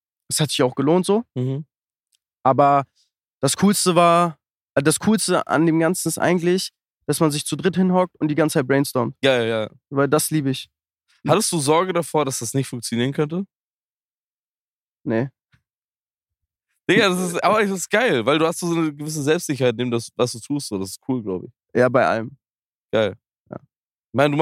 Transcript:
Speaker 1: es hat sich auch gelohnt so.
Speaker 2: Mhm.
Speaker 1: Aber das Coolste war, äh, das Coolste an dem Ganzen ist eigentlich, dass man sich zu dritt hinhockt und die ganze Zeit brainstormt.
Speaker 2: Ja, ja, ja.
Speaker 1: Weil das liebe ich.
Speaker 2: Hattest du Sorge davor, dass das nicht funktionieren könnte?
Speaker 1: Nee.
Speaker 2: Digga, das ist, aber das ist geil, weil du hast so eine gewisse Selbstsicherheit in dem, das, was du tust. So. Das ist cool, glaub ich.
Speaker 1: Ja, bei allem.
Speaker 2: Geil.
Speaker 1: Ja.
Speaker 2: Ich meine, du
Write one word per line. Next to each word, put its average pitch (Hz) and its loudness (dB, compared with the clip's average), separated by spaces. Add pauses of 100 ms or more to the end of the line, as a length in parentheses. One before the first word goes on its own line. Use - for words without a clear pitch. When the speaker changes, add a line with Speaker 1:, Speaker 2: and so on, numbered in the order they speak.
(280)
Speaker 1:
es - -4
hat 151 0
sich - 0
auch 127 0
gelohnt 160 2
so. 214 0 (100)
Speaker 2:
Mhm. 135 -6 (800)
Speaker 1:
Aber 139 4 (560)
das 139 0
Coolste 190 2
war, 170 4 (360)
äh, 147 2
das 156 2
Coolste 185 0
an 156 2
dem 160 2
Ganzen 165 0
ist 160 -6
eigentlich, 175 0 (360)
dass 147 -2
man 160 4
sich 147 -4
zu - -4
dritt 156 -2
hinhockt 185 0
und 151 -2
die 147 -2
ganze 151 0
Zeit 139 2
brainstormt. 135 0
Speaker 2:
Ja, 131 2
ja, 113 -2
ja. 107 -8 (200)
Speaker 1:
Weil 139 0
das 151 0
liebe 147 -2
ich. - -8 (580)
Speaker 2:
Hattest 175 2
du 175 -2
Sorge 156 2
davor, 160 -2
dass 131 -6
das - -8
nicht 135 0
funktionieren 120 -4
könnte? 160 -4 (1600)
Speaker 1:
Nee. 120 -2 (1600)
Speaker 2:
Digga, 202 6
das 180 0
ist, 175 -4
aber 214 2
das 202 0
ist 190 -6
geil, 196 2
weil 147 2
du 156 2
hast 165 -2
so 180 -6
eine 165 -2
gewisse 151 -8
Selbstsicherheit 135 0
in 107 -12
dem, 123 -2
das, 117 -4
was 123 0
du 117 -12
tust. 143 -6
So. 104 -6
Das 95 -6
ist - -16
cool, 127 -2
glaub 92 -8
ich. - -18 (240)
Speaker 1:
Ja, 123 4
bei 123 2
allem. 107 -2 (560)
Speaker 2:
Geil. 107 0 (360)
Speaker 1:
Ja. - -14
Speaker 2:
Ich - -20
meine, 147 4
du 143 0